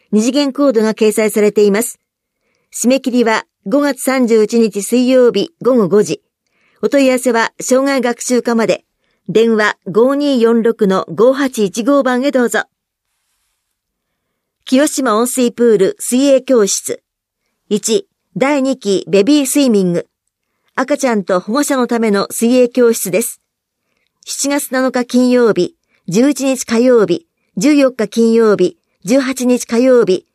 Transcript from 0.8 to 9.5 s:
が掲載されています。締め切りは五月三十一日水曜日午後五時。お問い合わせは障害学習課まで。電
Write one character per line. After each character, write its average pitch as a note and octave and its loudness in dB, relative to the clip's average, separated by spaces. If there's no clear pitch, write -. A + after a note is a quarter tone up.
が G#3+ -2
掲 G#3+ 0
載 G#3+ -2
さ G#3+ -2
れ G#3 2
て G#3 2
い G#3 2
ま G3+ 0
す。 - -10
締 A3 -4
め C4 2
切 C4 -6
り A#3+ 2
は A3 -2
五 B3 0
月 C#4+ -4
三 C4 0
十 A3 2
一 A3+ 0
日 G#3 -2
水 B3 0
曜 B3+ 4
日 G3 -4
午 B3+ 2
後 G3+ 2
五 G3+ 2
時。 D3+ -4
お A3 -2
問 C#4 2
い - 2
合 - 0
わ B3+ 0
せ B3+ -2
は A3+ -2
障 C4 0
害 C#4 0
学 A#3+ -4
習 B3 -2
課 A#3 -2
ま A3+ 0
で。 - -2
電 A3 2